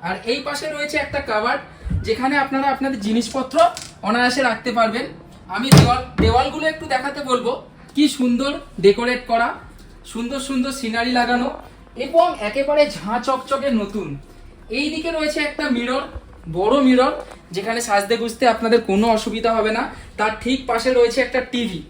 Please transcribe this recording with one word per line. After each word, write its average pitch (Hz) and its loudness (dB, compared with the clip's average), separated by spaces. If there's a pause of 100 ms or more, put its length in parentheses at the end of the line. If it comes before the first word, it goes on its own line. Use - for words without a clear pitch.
আর 185 -4 (160)
এই 269 -2
পাশে 285 -6 (100)
রয়েছে 294 -6 (100)
একটা 285 -6 (100)
কাবার্ড, 233 -2 (460)
যেখানে 254 0
আপনারা 269 0
আপনাদের 262 -2
জিনিসপত্র 240 -2 (500)
অনায়াসে 247 2
রাখতে 220 -4
পারবেন। 226 0 (500)
আমি 240 -4 (100)
দেওয়াল, 247 6 (220)
দেওয়ালগুলো 277 2
একটু - -10
দেখাতে 277 -4 (100)
বলবো, 247 0 (440)
কি 285 4 (140)
সুন্দর 247 0 (340)
ডেকোরেট 240 4 (100)
করা, 233 2 (680)
সুন্দর 240 -6
সুন্দর 269 -2
সিনারি 233 -2
লাগানো 240 0 (600)
এবং 330 4 (220)
একেবারে 285 0 (120)
ঝাঁ 196 -6 (100)
চকচকে 262 -2 (120)
নতুন। 196 -6 (720)
এই 294 -2
দিকে 320 -4
রয়েছে 302 -2
একটা - -6 (120)
মিরর, 247 -2 (540)
বড় 214 2 (120)
মিরর, 254 4 (420)
যেখানে 220 -4
সাজতে 202 2
গুজতে 233 -4 (100)
আপনাদের 226 4 (100)
কোনো 202 4 (120)
অসুবিধা 226 -2
হবে 214 2
না। 262 -2 (360)
তার 214 0 (100)
ঠিক 262 0 (100)
পাশে 233 0
রয়েছে 240 4
একটা - -2 (120)
টিভি। 208 -2 (100)